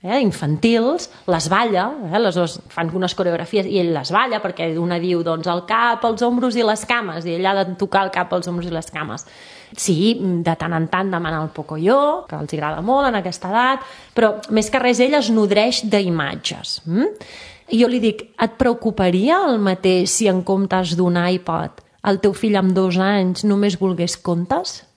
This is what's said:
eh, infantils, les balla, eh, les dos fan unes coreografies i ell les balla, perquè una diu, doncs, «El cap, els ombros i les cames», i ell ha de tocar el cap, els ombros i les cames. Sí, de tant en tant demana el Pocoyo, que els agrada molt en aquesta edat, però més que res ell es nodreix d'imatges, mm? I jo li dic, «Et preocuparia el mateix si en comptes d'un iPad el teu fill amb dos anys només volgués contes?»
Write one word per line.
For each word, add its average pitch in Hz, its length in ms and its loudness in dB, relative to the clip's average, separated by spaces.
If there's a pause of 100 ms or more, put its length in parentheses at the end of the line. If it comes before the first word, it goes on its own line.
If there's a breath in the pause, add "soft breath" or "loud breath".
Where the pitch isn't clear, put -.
eh, 208 180 -2
infantils, 226 880 0 (180 loud breath)
les 160 220 0
balla, 196 380 2 (260)
eh, 202 80 2
les 196 140 0
dos 170 240 -2 (100)
fan 165 260 -4
unes 185 200 -2
coreografies 175 520 -2
i 196 140 0
ell 170 140 2
les 139 180 -4
balla, 220 300 0
perquè 175 260 -4 (100)
una 175 200 -2
diu, 170 260 0
doncs, 165 220 -2
«El 175 200 -2
cap, 233 380 0
els 220 180 0
ombros 240 340 0
i 240 60 0
les 214 220 0
cames», 190 400 -2
i 170 120 -4
ell 185 100 0
ha 196 180 2
de 180 120 -6
tocar 196 280 0
el 190 60 -4
cap, 180 220 -2
els 180 160 -2
ombros 175 200 -4
i 170 60 -6
les 160 160 -8
cames. 143 340 -10 (520 loud breath)
Sí, 196 440 2
de 170 360 0
tant 165 180 -6
en 160 140 0
tant 190 220 -2
demana 165 320 -4
el 160 60 -6
Pocoyo, 254 800 0
que 156 80 -10
els 147 160 -8
agrada 156 300 -4
molt 262 260 2
en 240 60 0
aquesta 180 340 -6
edat, 254 320 0 (340 loud breath)
però 226 200 4 (160)
més 220 200 2
que 269 80 0
res 247 220 2
ell 269 140 4
es 240 160 2
nodreix 214 580 2
d'imatges, 175 960 -2
mm? 196 220 0 (640 loud breath)
I 220 80 2
jo 240 80 6
li 247 160 0
dic, 214 220 0 (180)
«Et 226 160 -2
preocuparia 226 760 2 (100)
el 233 160 2
mateix 185 480 2
si 226 160 0
en 185 160 4
comptes 190 560 0
d'un 180 180 2
iPad 175 680 -2 (180)
el 196 160 2
teu 196 160 2
fill 208 240 0
amb 190 160 2
dos 185 240 2
anys 190 480 0
només 202 320 2
volgués 180 400 -2
contes?» 180 640 -2 (160)